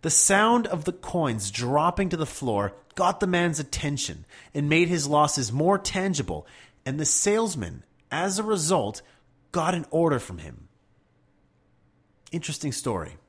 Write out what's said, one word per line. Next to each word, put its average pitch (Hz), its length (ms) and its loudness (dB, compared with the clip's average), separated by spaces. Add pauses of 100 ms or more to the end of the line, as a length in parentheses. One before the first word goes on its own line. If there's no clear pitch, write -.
The 165 100 -2
sound 220 560 4
of 175 180 -4
the 180 80 -2
coins 120 600 -2
dropping 151 560 0
to 170 80 -2
the 156 100 -2
floor 104 480 -2 (220)
got 190 240 2
the 196 80 0
man's 175 320 2
attention 139 640 -6 (300)
and 143 140 0
made 165 200 4
his 165 180 0
losses 143 460 2
more 170 260 2
tangible, 143 680 -2 (380)
and 135 140 -4
the 156 60 -2
salesman, 185 800 0 (260)
as 190 280 -2
a 220 40 -2
result, 170 600 0 (500)
got 175 220 0
an 165 160 -4
order 160 280 2
from 90 200 -10
him. 69 300 -16 (1600)
Interesting 156 400 -4
story. 95 460 -4 (100)